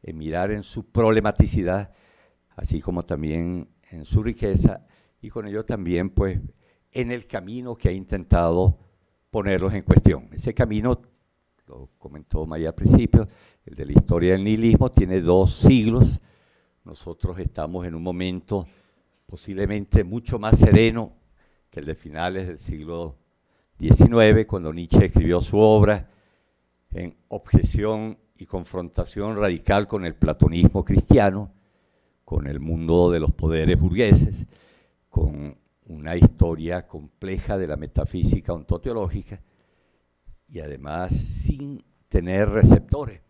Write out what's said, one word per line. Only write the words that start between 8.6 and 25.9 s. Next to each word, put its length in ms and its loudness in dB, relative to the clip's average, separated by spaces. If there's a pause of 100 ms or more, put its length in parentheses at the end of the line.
ponerlos 440 -2
en 100 -6
cuestión. 480 4
Ese 220 -8
camino, 480 -2 (680)
lo 300 -20
comentó 480 -10
María 240 -6
al 60 -12
principio, 520 4 (380)
el 100 -20
de 100 -10
la 80 -10
historia 400 4
del 100 0
nihilismo, 460 2
tiene 320 2
dos 340 2
siglos. 640 4 (640)
Nosotros 540 -12
estamos 480 -10
en 80 -12
un 80 -12
momento 680 -8 (600)
posiblemente 760 -4
mucho 360 -8
más 180 2
sereno 560 4 (560)
que 100 -16
el 60 -12
de 100 -8
finales 520 -8
del 100 -12
siglo 600 -10 (600)
diecinueve, 680 4
cuando 280 -8
Nietzsche 320 2
escribió 360 0
su 160 -2
obra 520 4 (840)